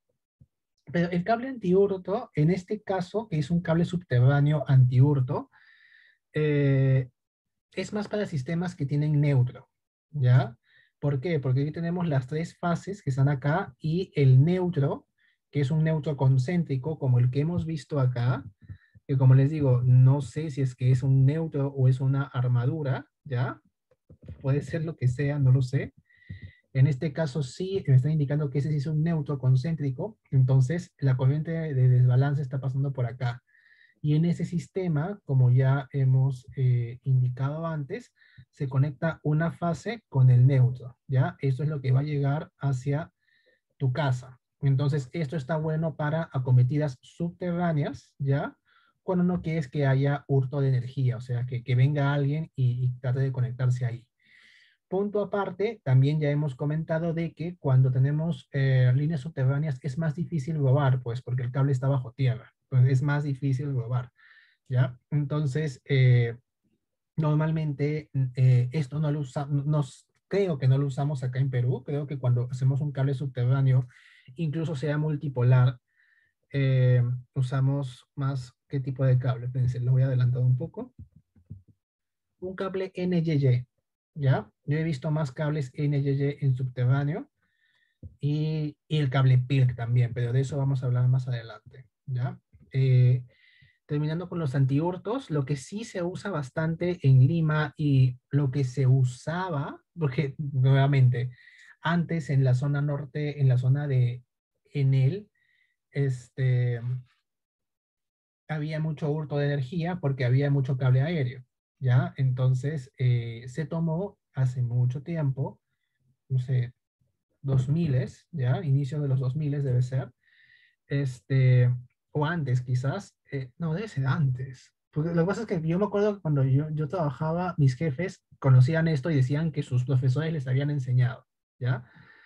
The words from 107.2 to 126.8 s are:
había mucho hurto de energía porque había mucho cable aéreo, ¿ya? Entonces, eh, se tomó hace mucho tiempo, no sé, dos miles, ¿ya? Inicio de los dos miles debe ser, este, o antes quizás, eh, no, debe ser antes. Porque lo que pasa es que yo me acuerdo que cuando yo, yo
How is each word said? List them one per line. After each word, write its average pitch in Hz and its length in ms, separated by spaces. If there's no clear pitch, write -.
había 156 320
mucho 156 320
hurto 151 260
de 143 100
energía 160 520
porque 135 260
había 135 240
mucho 139 280
cable 131 240
aéreo, 147 420
¿ya? 127 360
Entonces, 131 840
eh, 120 500
se 160 160
tomó 165 520
hace 127 300
mucho 123 400
tiempo, 156 580
no 131 100
sé, 123 340
dos 135 260
miles, 147 640
¿ya? 139 320
Inicio 143 380
de 143 80
los 131 100
dos 127 160
miles 147 300
debe 123 180
ser, - 300
este, 127 880
o 147 140
antes 135 340
quizás, 135 560
eh, 135 260
no, 165 160
debe 214 140
ser 135 180
antes. 131 680
Porque 170 240
lo 165 80
que 170 60
pasa 208 140
es 220 40
que 185 160
yo 165 160
me 202 60
acuerdo 202 320
que - 40
cuando 147 220
yo, 135 280
yo 151 180